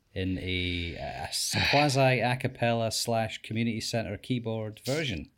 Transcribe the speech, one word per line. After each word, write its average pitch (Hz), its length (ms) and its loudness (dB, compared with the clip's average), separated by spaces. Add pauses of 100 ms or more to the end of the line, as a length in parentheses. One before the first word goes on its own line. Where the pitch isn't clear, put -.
(140)
in 92 260 -2
a, 90 580 -2
uh, 67 320 -8
s-, - 260 -2 (140)
quasi 135 500 6
a 123 160 2
cappella 117 560 0
slash 113 520 -2
community 117 360 0
center 107 380 -2
keyboard 110 680 -4
version. 131 520 -2